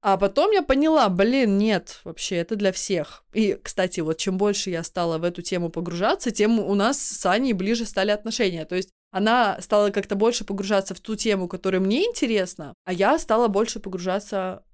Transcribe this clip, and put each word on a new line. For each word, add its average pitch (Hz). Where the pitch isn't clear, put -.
А 294
потом 285
я 392
поняла, 285
блин, 202
нет, 208
вообще, 175
это 170
для 202
всех. -
И, 208
кстати, -
вот 160
чем 185
больше 202
я 165
стала 165
в 160
эту 175
тему 175
погружаться, 175
тем 220
у 180
нас 214
с -
Аней 233
ближе 214
стали 202
отношения. 208
То 180
есть 185
она 214
стала 208
как-то 202
больше 226
погружаться 196
в -
ту 220
тему, 196
которая 185
мне 214
интересна, 220
а 185
я 196
стала 233
больше 208
погружаться 185